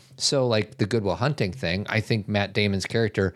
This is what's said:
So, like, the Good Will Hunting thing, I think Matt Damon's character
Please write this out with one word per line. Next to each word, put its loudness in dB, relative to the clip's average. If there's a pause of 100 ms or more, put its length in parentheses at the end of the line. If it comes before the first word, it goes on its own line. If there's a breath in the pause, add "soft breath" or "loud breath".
(160 loud breath)
So, 0
like, 0
the 2
Good 0
Will 0
Hunting 0
thing, -2
I 2
think -2
Matt 0
Damon's 0
character 0